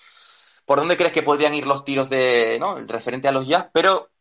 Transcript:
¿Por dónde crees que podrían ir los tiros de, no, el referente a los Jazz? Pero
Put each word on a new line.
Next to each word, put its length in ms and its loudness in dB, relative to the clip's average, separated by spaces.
¿Por 140 2
dónde 160 2
crees 160 2
que 100 0
podrían 320 2
ir 140 -4
los 160 -2
tiros 260 -4
de, 480 2
no, 200 -4
el 100 -14
referente 400 -6
a 40 4
los 140 -2
Jazz? 260 0
Pero 380 2